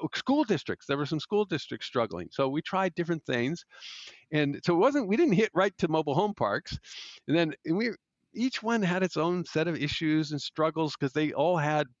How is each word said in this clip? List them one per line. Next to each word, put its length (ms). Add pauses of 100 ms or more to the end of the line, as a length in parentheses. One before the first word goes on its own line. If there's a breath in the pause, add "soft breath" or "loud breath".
(140)
school 300
districts. 420
There 120
were 80
some 140
school 240
districts 420
struggling. 440
So 180
we 140
tried 320
different 300
things. 400 (680 loud breath)
And 320
so 100
it 40
wasn't, 300
we 80
didn't 180
hit 200
right 240
to 100
mobile 260
home 200
parks. 440 (500 loud breath)
And 80
then 180 (160)
we, 200 (440)
each 280
one 200
had 200
its 140
own 280
set 240
of 80
issues 560
and 100
struggles 520
'cause 180
they 200
all 240
had 300 (140)